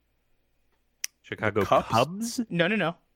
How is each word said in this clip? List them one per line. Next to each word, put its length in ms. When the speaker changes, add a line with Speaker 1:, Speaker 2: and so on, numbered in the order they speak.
Speaker 1:
Chicago 400
Speaker 2:
Cups? 260
Speaker 1:
Cubs? 600
Speaker 3:
No, 180
no, 80
no. 200